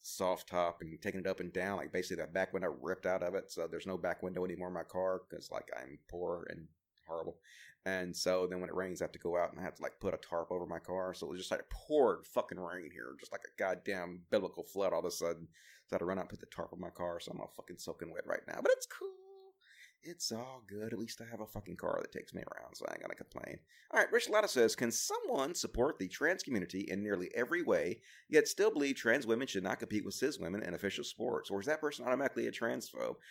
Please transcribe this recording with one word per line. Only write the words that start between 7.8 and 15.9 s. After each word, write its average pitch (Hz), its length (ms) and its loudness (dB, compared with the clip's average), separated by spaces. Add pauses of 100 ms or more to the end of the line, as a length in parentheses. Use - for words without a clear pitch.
And 92 320 -2
so 92 300 2
then 90 160 -2
when 87 80 -4
it 82 60 -6
rains, 92 260 -2
I 85 40 0
have 82 80 -4
to - 40 -14
go 85 180 -2
out 87 140 2
and - 100 -12
I 87 40 -6
have 82 100 -6
to, - 80 -18
like, - 180 -6
put 95 140 -2
a 80 40 -2
tarp 82 340 -4
over 87 160 -2
my 82 100 -4
car. 92 380 -4
So - 100 -8
it 73 60 -4
was 90 80 -6
just, 95 100 -6
like, - 220 -2
poured 117 560 4
fucking 92 320 -2
rain 87 320 -8
here, 62 280 -12
just - 120 -18
like - 120 -6
a - 140 -18
goddamn 90 720 -2
biblical 92 340 2
flood 95 300 0
all 82 60 2
of 90 60 0
a 87 40 -2
sudden. 85 380 -2 (400)
So - 60 -6